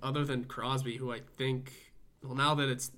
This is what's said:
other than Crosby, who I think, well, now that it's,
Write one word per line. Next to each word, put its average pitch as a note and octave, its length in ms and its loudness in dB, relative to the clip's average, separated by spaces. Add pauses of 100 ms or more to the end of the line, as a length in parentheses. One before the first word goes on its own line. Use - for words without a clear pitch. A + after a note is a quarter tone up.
other C#3+ 200 2
than B2+ 200 0
Crosby, B2+ 540 -2
who B2+ 140 -4
I A#2 60 -4
think, C3 540 -2 (500)
well, C3 140 -6
now C#3+ 180 6
that C#3+ 140 4
it's, B2+ 300 -2